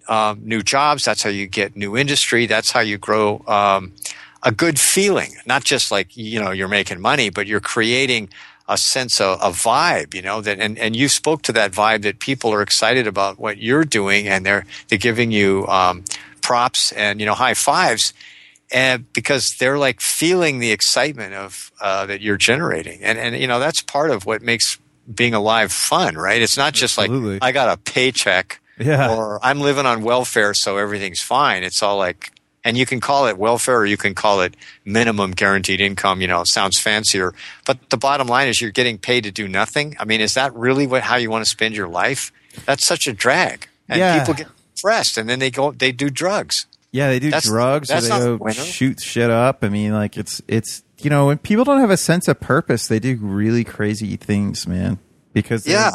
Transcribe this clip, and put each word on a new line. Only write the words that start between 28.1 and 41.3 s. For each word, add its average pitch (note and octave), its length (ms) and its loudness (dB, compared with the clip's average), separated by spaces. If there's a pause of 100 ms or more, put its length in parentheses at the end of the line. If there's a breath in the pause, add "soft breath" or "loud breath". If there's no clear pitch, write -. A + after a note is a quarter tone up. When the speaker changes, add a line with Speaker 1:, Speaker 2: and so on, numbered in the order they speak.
Speaker 2:
Yeah. C3+ 360 2
Speaker 1:
or, G#2+ 300 -4
"I'm C3+ 160 2
living C#3+ 280 2
on A2+ 160 0
welfare, A#2 500 2
so G2 240 -2
everything's G2+ 420 -4
fine." A#2+ 440 0
It's F2+ 180 -4
all G2+ 160 2
like, F2+ 340 -4 (380)
and A#2 80 0
you B2+ 80 2
can B2+ 160 -4
call C#3 260 2
it G2+ 100 0
welfare A#2 420 2
or G#2 60 4
you G#2 120 0
can G2 180 -2
call G2+ 260 2
it F2+ 140 -2 (300 loud breath)
minimum G2+ 460 0
guaranteed G2 500 2
income, G2 400 0
you F#2 60 -2
know, F2 140 0
it F2 60 -2
sounds G2 320 0
fancier. G#2 540 0 (320 loud breath)
But - 240 -4
the C3 80 0
bottom C3+ 300 0
line B2+ 200 2
is A#2 140 0
you're A2 100 -4
getting A#2+ 260 0
paid B2 280 0
to G2+ 60 -8
do G#2 160 -6
nothing. D3 520 -2
I A2 60 -6
mean, A2 160 0
is G#2+ 140 0
that C3+ 200 0
really C3 320 2
what, B2+ 160 0
how A#2 140 0
you A#2 120 -2
wanna A2 160 -2